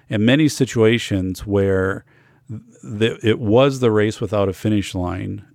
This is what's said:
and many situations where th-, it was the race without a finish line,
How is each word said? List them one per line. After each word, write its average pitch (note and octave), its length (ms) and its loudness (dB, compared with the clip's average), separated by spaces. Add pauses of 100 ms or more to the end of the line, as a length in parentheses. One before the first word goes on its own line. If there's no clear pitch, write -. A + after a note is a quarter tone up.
(100)
and G#2+ 160 0
many D3 220 4
situations A2 1000 0
where G2 580 0 (800)
th-, A2+ 400 -2
it A2 160 2
was B2+ 420 2
the A#2+ 100 4
race G#2+ 300 0
without G2+ 300 -2
a - 20 -2
finish G#2 420 -2
line, G2 600 -6